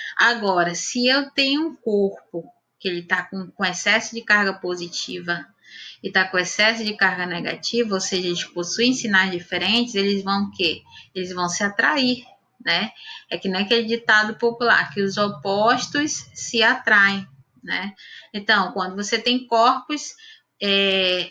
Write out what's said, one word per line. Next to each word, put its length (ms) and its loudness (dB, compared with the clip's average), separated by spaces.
Agora, 580 2
se 320 -2
eu 240 2
tenho 380 0
um 80 -10
corpo 680 -2
que 80 -4
ele 160 -4
tá 180 -2
com, 300 -10
com 120 -6
excesso 520 -2
de 60 -8
carga 320 2
positiva 920 -6
e 80 -6
tá 140 4
com 140 -4
excesso 460 0
de 120 -4
carga 280 0
negativa, 720 -2
ou 60 0
seja, 260 -2
eles 160 -2
possuem 500 0
sinais 380 2
diferentes, 640 -2
eles 300 2
vão 220 0
o 40 -8
quê? 320 -2
Eles 180 -6
vão 160 -2
se 140 -4
atrair, 640 0
né? 260 0
É 80 -6
que 100 -4
nem 140 0
aquele 220 2
ditado 500 2
popular, 580 2
que 80 -4
os 160 0
opostos 1200 0
se 300 0
atraem, 600 4
né? 320 -6
Então, 380 2
quando 240 -4
você 240 -2
tem 260 0
corpos, 680 2
é, 720 2